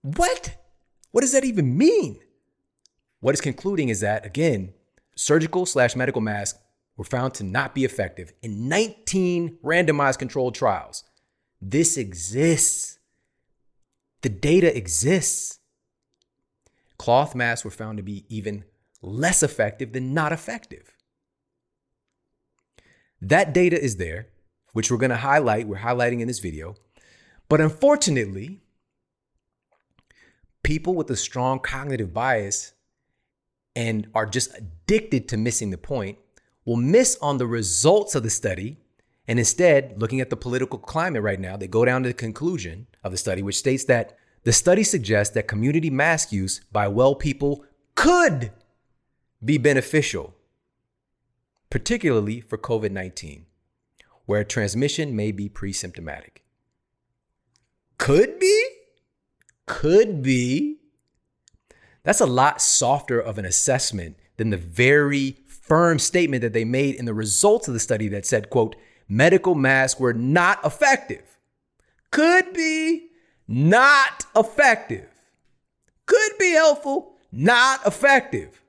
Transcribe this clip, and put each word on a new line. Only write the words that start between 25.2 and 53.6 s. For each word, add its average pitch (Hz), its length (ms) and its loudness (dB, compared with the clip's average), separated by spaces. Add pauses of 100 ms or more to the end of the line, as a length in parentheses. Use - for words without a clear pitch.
we're 98 100 -8
highlighting 120 420 -2
in 117 80 -4
this 117 120 -8
video. 85 360 -12 (720)
But 156 140 2
unfortunately, 156 1000 0 (2000)
people 156 340 -2
with 156 140 -6
a 123 60 -4
strong 131 440 -4
cognitive 131 540 -8
bias 113 600 -4 (1040)
and 113 380 -4
are 110 120 -2
just 120 300 -6
addicted 135 720 -4
to 113 100 -6
missing 113 340 -4
the 87 60 -8
point 104 420 -8 (460)
will 117 120 -2
miss 180 440 4
on 143 160 -2
the 123 100 -2
results 135 680 2
of 123 80 0
the 113 60 -4
study, 101 480 -6 (500)
and 117 100 0
instead, 135 600 2
looking 123 220 -2
at 127 80 -6
the 120 80 -4
political 127 420 -6
climate 160 420 -4
right 98 180 -4
now, 95 180 -10
they 95 100 -10
go 110 160 2
down 127 200 2
to 123 60 -2
the - 40 -6
conclusion 110 760 -8 (160)
of 95 80 -6
the 90 60 -6
study, 95 240 -4
which 98 160 -6
states 131 280 -2
that 117 320 -2 (260)
the 117 100 2
study 196 300 4
suggests 104 500 0
that 107 140 -2
community 147 420 0
mask 151 420 0
use 95 300 -4 (100)
by 104 160 0
well 127 280 4
people 143 500 -4 (300)
could 190 560 4 (920)
be 143 140 2
beneficial, 135 760 0 (1300)
particularly 120 720 -2
for 110 180 -10
covid 110 340 -4
nineteen, 87 540 -12 (800)